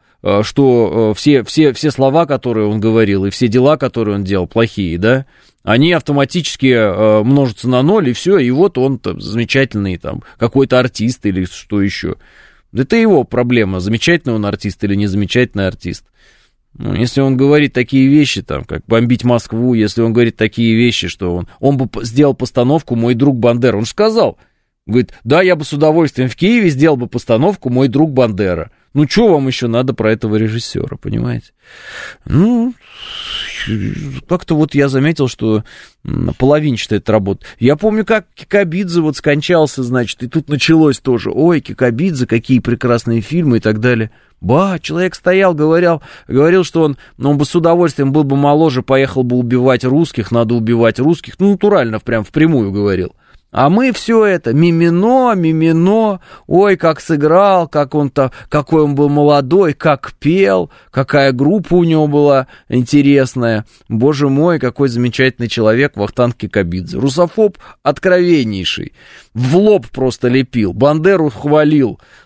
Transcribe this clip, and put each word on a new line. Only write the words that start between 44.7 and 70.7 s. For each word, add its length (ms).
человек 340
стоял, 380
говорил, 480
говорил, 360
что 200
он, 140
ну, 140
он 60
бы 80
с 100
удовольствием 580
был 100
бы 140
моложе, 440
поехал 420
бы 120
убивать 480
русских, 480
надо 240
убивать 440
русских. 400
Ну, 120
натурально, 480
прям 240
впрямую 480
говорил. 420
А 180
мы 240
всё 320
это 280
мимино, 800
мимино. 840
Ой, 320
как 240
сыграл, 640
как 280
он-то, 360
какой 360
он 100
был 160
молодой, 640
как 460
пел, 500
какая 400
группа 420
у 100
него 240
была 380
интересная. 1000
Боже 420
мой, 300
какой 300
замечательный 580
человек 500
Вахтанг 380
Кикабидзе. 640
Русофоб 580
откровеннейший. 1120
В 240
лоб 300
просто 400
лепил. 460